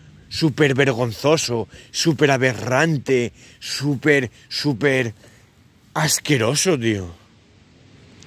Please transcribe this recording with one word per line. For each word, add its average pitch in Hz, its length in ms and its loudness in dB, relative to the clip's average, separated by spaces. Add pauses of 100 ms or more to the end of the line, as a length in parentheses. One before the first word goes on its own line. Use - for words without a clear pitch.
(280)
Súper 147 460 0
vergonzoso, 123 920 0 (240)
súper 147 400 2
aberrante, 127 1000 0 (280)
súper, 139 720 0 (180)
súper 131 640 0 (800)
asqueroso, 147 840 0
tío. 107 300 -2 (1200)